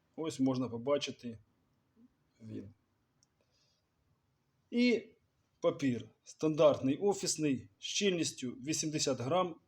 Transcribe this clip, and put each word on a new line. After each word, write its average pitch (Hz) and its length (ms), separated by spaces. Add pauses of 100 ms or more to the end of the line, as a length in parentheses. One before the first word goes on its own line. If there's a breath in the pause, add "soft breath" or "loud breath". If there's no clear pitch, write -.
(160)
Ось 156 240
можна 131 300
побачити 123 680 (1040)
він. 107 320 (2000)
І 240 360 (520)
папір 131 500 (140)
стандартний 147 760
офісний 156 720 (100)
з - 40
щільністю 165 680
вісімдесят 147 720
грам 165 340 (120)